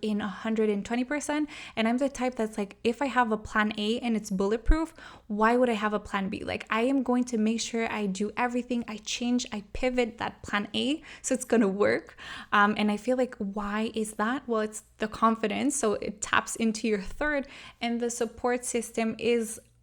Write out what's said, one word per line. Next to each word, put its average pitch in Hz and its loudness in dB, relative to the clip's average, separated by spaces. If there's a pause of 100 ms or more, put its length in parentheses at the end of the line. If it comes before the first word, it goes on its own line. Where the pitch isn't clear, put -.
in 214 0
a 208 -2
hundred 220 0
and 202 0
twenty 247 0
percent. 294 -2 (260)
And 226 2
I'm 240 2
the 269 2
type 247 -2
that's 220 -2
like, 196 -4
if 233 2
I 285 0
have 233 2
a 214 2
plan 214 0
A 214 0
and 233 0
it's 214 -2
bulletproof, 220 2 (340)
why 220 4
would 247 6
I 226 2
have 214 0
a 202 2
plan 196 -4
B? - -6
Like, - -4
I 220 2
am 269 4
going 247 2
to 240 -2
make 220 2
sure 226 -2
I 208 -2
do 202 -2
everything. 240 -2
I 214 -8
change, 247 -2
I 208 -8
pivot 247 0
that - -6
plan 202 -2
A, 247 0 (200)
so - 0
it's 247 -2
gonna 226 6
work. 208 0 (340)
Um, 208 6
and 208 2
I 208 0
feel 254 0
like, 254 0
why 208 -4
is 214 -2
that? 233 -2
Well, 220 0
it's 214 -4 (160)
the 214 -2
confidence. 220 2
So 208 0
it - -6
taps - 0
into 226 0
your 208 0
third, 294 -2 (340)
and 233 -2
the 240 0
support 247 -2
system 226 -2
is, 226 0 (240)